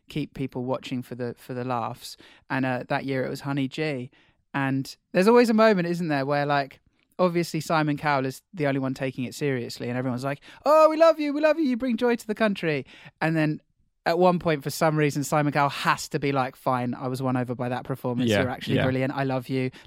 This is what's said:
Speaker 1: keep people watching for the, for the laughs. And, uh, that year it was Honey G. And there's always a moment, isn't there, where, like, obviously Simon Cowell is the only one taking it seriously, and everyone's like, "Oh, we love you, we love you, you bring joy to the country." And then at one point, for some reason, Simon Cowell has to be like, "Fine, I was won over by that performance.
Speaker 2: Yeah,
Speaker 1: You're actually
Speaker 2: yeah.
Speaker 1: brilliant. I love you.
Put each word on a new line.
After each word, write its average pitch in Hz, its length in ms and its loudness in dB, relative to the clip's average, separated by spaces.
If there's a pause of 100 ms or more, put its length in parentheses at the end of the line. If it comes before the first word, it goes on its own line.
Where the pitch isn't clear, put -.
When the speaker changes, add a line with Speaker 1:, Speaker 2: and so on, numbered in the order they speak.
Speaker 1:
keep - 260 -8
people 131 300 -8
watching 127 380 -6
for 123 140 -12
the, 120 200 -8
for - 180 -16
the 123 100 -6
laughs. 120 520 -6 (340)
And, 135 140 0
uh, 127 240 -2
that 139 160 -2
year 135 200 -2
it 135 60 -6
was 135 100 -8
Honey 139 280 -2
G. 139 420 -6 (440)
And 135 400 -2 (180)
there's 185 160 4
always 240 220 6
a 226 40 4
moment, 214 340 4
isn't 175 200 -2
there, 139 160 0
where, 143 220 0
like, 143 340 -2 (380)
obviously 170 420 0
Simon 151 360 0
Cowell 143 300 0
is - 160 -8 (120)
the 151 140 -2
only 139 100 0
one 131 160 -4
taking 131 300 -6
it 113 100 -10
seriously, 127 540 -4
and 123 100 -4
everyone's 127 240 -4
like, 139 180 -6 (260)
"Oh, 311 240 6
we 311 80 -2
love 320 200 6
you, 294 140 -2
we 294 80 -2
love 311 180 2
you, 330 60 0
you 247 120 0
bring 240 200 -2
joy 240 180 2
to - 120 -8
the 214 80 -4
country." 180 500 0 (380)
And 160 120 2
then 156 260 0 (440)
at 170 140 2
one 180 200 6
point, 156 240 0
for 156 80 -6
some 156 260 2
reason, 147 280 0
Simon 147 280 2
Cowell 143 180 4
has - 400 -2
to 151 80 -4
be 139 120 -2
like, 135 260 -2
"Fine, 123 380 -2
I 139 140 -6
was 127 140 -4
won 131 140 0
over 123 180 -2
by 120 160 -6
that 120 140 -6
performance. 123 460 -2
Speaker 2:
Yeah, 101 120 6
Speaker 1:
You're - 80 0
actually - 260 -4
Speaker 2:
yeah. - 80 2
Speaker 1:
brilliant. 131 300 0
I 139 100 -2
love 131 240 -4
you. 131 220 -2 (160)